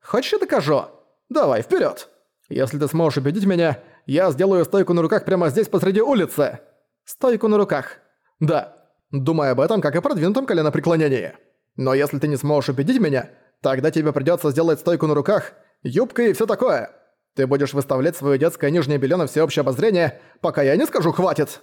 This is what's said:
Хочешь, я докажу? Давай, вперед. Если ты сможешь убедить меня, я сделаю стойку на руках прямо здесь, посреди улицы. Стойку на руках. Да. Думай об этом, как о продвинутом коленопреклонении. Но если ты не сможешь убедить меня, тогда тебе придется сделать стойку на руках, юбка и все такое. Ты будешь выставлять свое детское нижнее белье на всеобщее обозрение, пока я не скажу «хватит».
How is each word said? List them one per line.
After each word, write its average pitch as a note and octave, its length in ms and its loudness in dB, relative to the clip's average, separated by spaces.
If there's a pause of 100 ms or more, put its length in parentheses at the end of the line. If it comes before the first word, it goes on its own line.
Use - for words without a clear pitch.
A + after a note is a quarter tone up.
Хочешь, - 300 -4
я G#4 80 0
докажу? C#3+ 460 0 (440)
Давай, D#3+ 320 2
вперед. - 480 -2 (400)
Если C3 300 -4
ты D3 80 0
сможешь D#3 300 0
убедить D#3 280 -2
меня, E3+ 380 0 (220)
я E3 260 0
сделаю F3 340 2
стойку F3+ 280 0
на E3+ 80 2
руках E3+ 240 0
прямо F3 240 0
здесь, G3+ 180 0
посреди F#3+ 340 0
улицы. G3 580 0 (460)
Стойку A#3 420 -2
на G#3 100 4
руках. F#3+ 400 -2 (420)
Да. D#3 380 -2 (340)
Думай C#3+ 400 0
об A#2+ 80 2
этом, F#3+ 220 2
как C#3+ 140 -2
о F3 60 0
продвинутом A3 440 0
коленопреклонении. D3+ 880 0 (420)
Но C3 180 -2
если C#3+ 240 0
ты D3 100 -2
не D3 100 -2
сможешь C#3+ 320 -2
убедить D3 300 0
меня, C#3+ 300 0 (320)
тогда C3+ 300 0
тебе D3+ 220 0
придется D3+ 380 0
сделать D#3 280 2
стойку E3 280 0
на D3+ 60 2
руках, E3+ 400 0 (300)
юбка A3 400 -2
и G#3 100 4
все A3+ 120 0
такое. F#3+ 460 -2 (440)
Ты C3+ 100 2
будешь C#3 280 0
выставлять C#3 440 -2
свое C#3 200 0
детское D3+ 340 0
нижнее D3+ 280 0
белье C#3 180 0
на D#3 100 0
всеобщее D3+ 340 0
обозрение, D#3+ 580 0 (220)
пока D#3 200 -2
я C#3 140 4
не C4+ 100 2
скажу E3+ 260 0
«хватит». D#3 520 -2